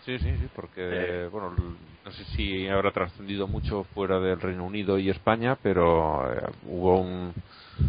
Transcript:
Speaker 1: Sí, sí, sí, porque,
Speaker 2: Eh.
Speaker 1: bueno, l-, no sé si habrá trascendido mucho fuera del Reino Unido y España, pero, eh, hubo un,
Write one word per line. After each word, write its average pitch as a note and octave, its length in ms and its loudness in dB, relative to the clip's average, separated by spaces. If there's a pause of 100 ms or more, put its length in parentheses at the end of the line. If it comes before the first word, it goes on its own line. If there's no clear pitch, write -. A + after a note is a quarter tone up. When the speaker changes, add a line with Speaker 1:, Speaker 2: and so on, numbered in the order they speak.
Speaker 1:
Sí, B2+ 160 -4
sí, - 100 0
sí, - 240 -2
porque, F#2 280 -10
Speaker 2:
Eh. F2+ 500 -2
Speaker 1:
bueno, F#2+ 260 -6
l-, F2 200 -2 (260)
no G2 80 -16
sé - 140 -14 (100)
si G2 320 -2
habrá G2 240 4
trascendido G2 560 -2
mucho G2+ 460 -2
fuera F#2+ 260 2
del F#2 220 0
Reino F2+ 240 -4
Unido G2 340 0
y F#2+ 100 2
España, A2+ 540 2
pero, E2 720 4
eh, - 80 -4 (240)
hubo F2+ 340 4
un, F2+ 340 -4 (560)